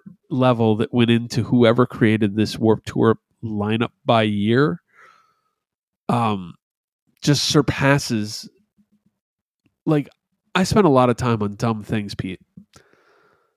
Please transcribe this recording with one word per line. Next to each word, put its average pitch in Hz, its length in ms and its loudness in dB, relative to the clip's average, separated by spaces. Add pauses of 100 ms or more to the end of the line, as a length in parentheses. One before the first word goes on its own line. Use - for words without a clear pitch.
(300)
level 117 480 2
that 113 160 -4
went 120 180 2
into 117 320 0
whoever 120 420 4
created 107 500 0
this 107 220 -2
Warped 110 300 0
Tour 113 300 0 (260)
lineup 110 480 -4 (140)
by 117 180 2
year, 113 580 0 (1300)
um, 107 460 -2 (680)
just - 240 0
surpasses. 127 1040 -2 (1400)
Like, 151 240 0 (460)
I 180 80 2
spent 202 220 2
a 165 40 4
lot 127 200 4
of 117 80 -2
time 117 260 -2
on 104 120 -6
dumb 110 280 -4
things, 101 320 -6
Pete. 92 240 -10 (1160)